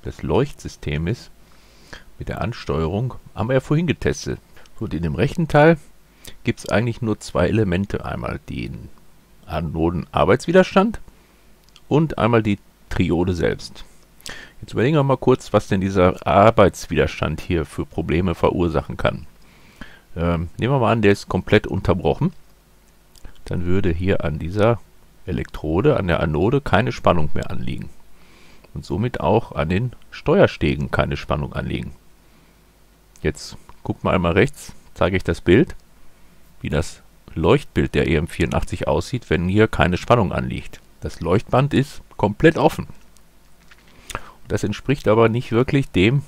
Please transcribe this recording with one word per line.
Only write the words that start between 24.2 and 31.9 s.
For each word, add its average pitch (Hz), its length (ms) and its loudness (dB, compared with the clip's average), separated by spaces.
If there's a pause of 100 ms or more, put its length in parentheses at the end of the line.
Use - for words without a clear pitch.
an 78 140 -2
dieser 104 420 0 (460)
Elektrode, 95 720 0
an 98 100 -2
der 85 140 2
Anode, 90 400 2
keine 117 320 0
Spannung - 420 4
mehr - 160 0
anliegen. 62 400 -4 (840)
Und 76 100 -10
somit 101 360 -4
auch 104 320 0
an 76 160 -2
den 110 240 -2 (180)
Steuerstegen 78 800 2
keine 71 260 -2
Spannung 73 380 -4
anliegen. - 380 -6 (1300)